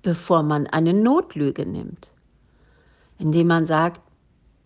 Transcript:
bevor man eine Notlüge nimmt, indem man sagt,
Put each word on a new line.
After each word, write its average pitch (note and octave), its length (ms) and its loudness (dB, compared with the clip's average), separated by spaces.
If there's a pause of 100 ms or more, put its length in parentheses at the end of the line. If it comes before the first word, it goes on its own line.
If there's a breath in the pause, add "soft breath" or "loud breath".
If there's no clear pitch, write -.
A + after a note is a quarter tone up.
bevor E3+ 420 0
man D3 240 -2
eine E3 260 0
Notlüge G#3 720 0
nimmt, - 440 -12 (1080 soft breath)
indem E3 300 0
man E3 180 2
sagt, E3 340 0 (640)